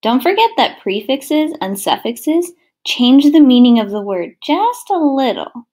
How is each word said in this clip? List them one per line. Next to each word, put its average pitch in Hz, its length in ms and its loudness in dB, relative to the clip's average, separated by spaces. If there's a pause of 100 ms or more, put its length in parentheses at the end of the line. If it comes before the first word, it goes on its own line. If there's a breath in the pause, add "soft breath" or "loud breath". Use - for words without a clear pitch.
Don't 262 200 -2
forget 415 340 0
that - 240 -2
prefixes 269 800 -4
and 190 180 -8
suffixes 302 720 -4 (340)
change 277 460 4
the 320 80 6
meaning 247 400 6
of 202 100 -6
the 208 120 -6
word 190 380 -8
just 415 500 -4
a 370 80 0
little. 269 760 -4